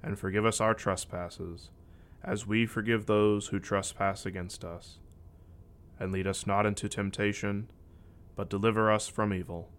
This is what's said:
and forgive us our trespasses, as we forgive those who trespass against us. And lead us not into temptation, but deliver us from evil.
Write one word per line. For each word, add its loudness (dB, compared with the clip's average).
and -4
forgive 0
us 2
our 4
trespasses, -4
as -4
we 4
forgive 0
those 4
who -2
trespass -2
against -8
us. -12
And -4
lead 0
us -4
not 4
into -2
temptation, -2
but -6
deliver 4
us 2
from 0
evil. -6